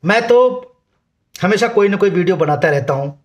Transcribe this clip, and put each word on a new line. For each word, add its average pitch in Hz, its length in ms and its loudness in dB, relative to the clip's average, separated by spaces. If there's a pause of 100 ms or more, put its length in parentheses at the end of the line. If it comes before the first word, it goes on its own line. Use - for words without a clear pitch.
मैं 226 240 0
तो 247 380 2 (760)
हमेशा 208 260 0
कोई 202 200 2
ना 196 80 -2
कोई 196 140 0
वीडियो 175 260 0
बनाता 151 340 0
रहता 143 220 -2
हूं। 139 200 -6 (120)